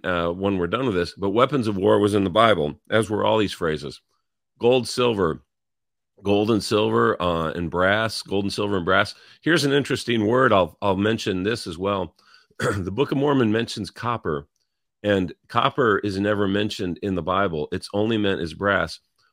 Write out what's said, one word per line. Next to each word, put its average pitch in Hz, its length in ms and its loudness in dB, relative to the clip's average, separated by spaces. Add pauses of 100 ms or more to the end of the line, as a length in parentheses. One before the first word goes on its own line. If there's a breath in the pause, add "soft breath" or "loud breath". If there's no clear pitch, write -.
uh, 87 240 0
when 95 300 -2
we're 87 80 0
done 113 180 -2
with 117 100 0
this, 87 200 -2
but 98 160 -4
weapons 123 380 2
of 101 100 -2
war 104 200 4
was 101 160 2
in 98 100 2
the 95 60 0 (140)
Bible, 80 340 2 (120)
as 110 180 2
were 101 160 -2
all 110 140 2
these 98 160 0
phrases. 73 480 -6 (560)
Gold, 120 280 2
silver, 98 560 0 (800)
gold 104 280 2
and 107 120 2
silver, 110 600 2
uh, 82 300 -2
and 85 180 -6
brass, 98 500 0
gold 98 240 -4
and 101 80 -4
silver 101 240 -2
and 87 80 -2
brass. 95 300 2 (260 soft breath)
Here's 151 240 0
an 139 80 0
interesting 120 540 0
word. 120 260 4
I'll, 92 300 2
I'll 98 140 0
mention 101 460 0
this 107 240 -4
as 82 120 -10
well. 95 360 -4 (440 soft breath)
<clears throat> - 0 -
The 101 320 -4
Book 123 220 -2
of 139 60 0
Mormon 135 320 2
mentions 113 400 -4
copper, 101 580 -6 (540)
and 98 300 2 (160)
copper 117 520 2
is 98 180 -4
never 101 280 0
mentioned 101 560 -2
in 101 120 -2
the 85 80 -2
Bible. 87 500 -2
It's 92 220 -8
only 110 240 0
meant 98 240 0
as 80 100 -6
brass. 87 460 -2 (340)